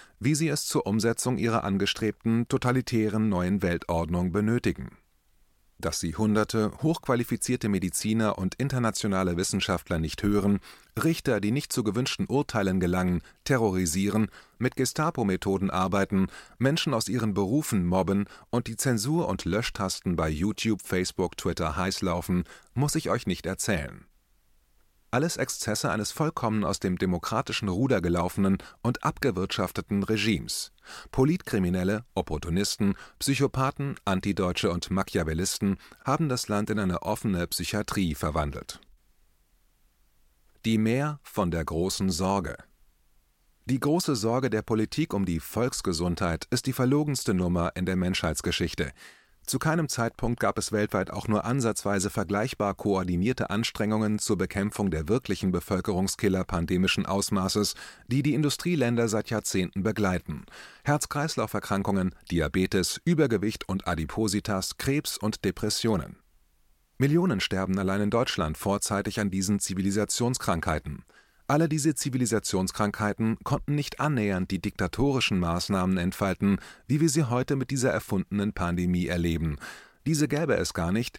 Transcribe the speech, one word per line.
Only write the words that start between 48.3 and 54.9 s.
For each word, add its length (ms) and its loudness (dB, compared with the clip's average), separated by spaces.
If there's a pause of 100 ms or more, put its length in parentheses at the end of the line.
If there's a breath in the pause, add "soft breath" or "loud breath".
Zu 120 -2
keinem 320 0
Zeitpunkt 500 -2
gab 200 0
es 120 -4
weltweit 380 2
auch 180 -8
nur 160 2
ansatzweise 680 0
vergleichbar 640 0
koordinierte 760 0
Anstrengungen 720 0
zur 180 0
Bekämpfung 540 -2